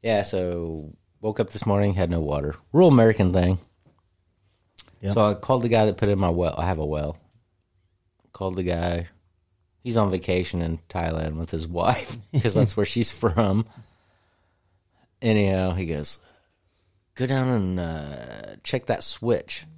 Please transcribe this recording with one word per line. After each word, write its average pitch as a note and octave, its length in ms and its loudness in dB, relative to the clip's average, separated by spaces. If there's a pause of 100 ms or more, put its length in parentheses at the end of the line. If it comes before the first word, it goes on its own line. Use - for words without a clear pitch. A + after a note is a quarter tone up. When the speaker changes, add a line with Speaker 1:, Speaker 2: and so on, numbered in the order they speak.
Speaker 1:
Yeah, A2 200 2
so E2+ 720 -4 (260)
woke A2 200 -4
up G#2+ 100 0
this - 160 -6
morning, G2+ 260 2
had F#2 180 0
no E2+ 100 0
water. D2 340 -2 (180)
Rural F3 160 8
American A2 460 6
thing. F2+ 240 2 (1400)
Speaker 2:
Yep. G2 120 -2
Speaker 1:
So A2+ 60 4 (120)
I - 20 0
called B2+ 280 0
the A#2+ 60 0
guy A2 180 4
that G#2 120 0
put G#2 100 2
in G2+ 100 2
my F#2 120 2
well. E2+ 260 0
I D#2+ 100 -4
have F2+ 120 -2
a D2+ 80 -4
well. D2+ 320 -4 (1120)
Called F#2+ 240 -4
the F#2 60 -4
guy. E2+ 460 -2 (760)
He's A#2 140 -4
on G#2 140 2
vacation F2+ 520 -2
in E2 160 -4 (120)
Thailand D#2+ 460 -4
with E2 140 -6
his D#2+ 160 -6
wife F2 500 -2 (100)
<laughs> - 140 0
'cause A2 140 0
that's A#2 220 2
where G#2 100 2
she's - 240 -2
from. G#2+ 540 0 (1600)
Anyhow, G2 500 2
he F2+ 140 -2
goes, D2+ 340 -6 (920)
"Go B2+ 120 -4
down C3 220 0
and, F#2+ 320 0
uh, C#2 840 -10
check - 240 -4
that - 160 0
switch." - 600 -2 (140)